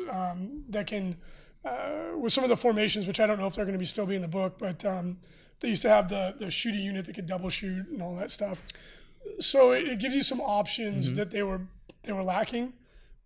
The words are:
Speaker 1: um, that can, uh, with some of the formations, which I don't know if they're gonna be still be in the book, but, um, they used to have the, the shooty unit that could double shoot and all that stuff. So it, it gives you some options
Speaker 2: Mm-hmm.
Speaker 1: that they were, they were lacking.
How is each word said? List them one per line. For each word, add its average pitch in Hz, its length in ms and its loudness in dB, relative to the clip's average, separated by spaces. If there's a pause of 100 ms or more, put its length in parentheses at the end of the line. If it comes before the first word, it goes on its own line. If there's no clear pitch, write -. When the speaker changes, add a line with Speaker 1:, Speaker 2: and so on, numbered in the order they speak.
(120)
Speaker 1:
um, 185 580 -4
that 208 160 -2
can, 185 320 -4 (480)
uh, 240 500 -4
with 240 160 0
some 262 120 2
of 254 80 2
the 214 40 6
formations, 214 520 2
which 196 120 -4
I 220 60 8
don't 208 140 2
know 196 80 0
if 180 80 -4
they're 208 100 -2
gonna 190 140 -2
be 180 60 -2
still 202 200 -2
be 190 100 0
in 185 60 -2
the 175 60 -4
book, 185 320 -2
but, 190 260 -4
um, 180 320 -2 (440)
they - 80 -2
used 190 120 2
to 233 80 4
have 202 200 8
the, 196 280 -2
the 214 80 -6
shooty 202 340 -2
unit 196 280 -2
that - 80 -10
could 190 100 -6
double 185 240 -2
shoot 190 380 -4
and 247 160 -6
all 175 140 -6
that 214 120 -4
stuff. 196 320 -4 (760)
So 262 320 8
it, 262 160 4
it 240 120 -2
gives 254 140 0
you 277 80 4
some 254 200 0
options 208 640 0
Speaker 2:
Mm-hmm. - 80 0
Speaker 1:
that 208 160 0
they 208 100 0
were, 190 200 -2 (420)
they 220 100 -6
were 190 100 -2
lacking. 233 480 0 (540)